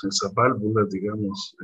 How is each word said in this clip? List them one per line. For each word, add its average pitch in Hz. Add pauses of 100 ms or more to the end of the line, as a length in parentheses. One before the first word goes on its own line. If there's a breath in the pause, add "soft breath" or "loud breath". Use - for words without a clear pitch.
esas 98
válvulas, 107
digamos, 98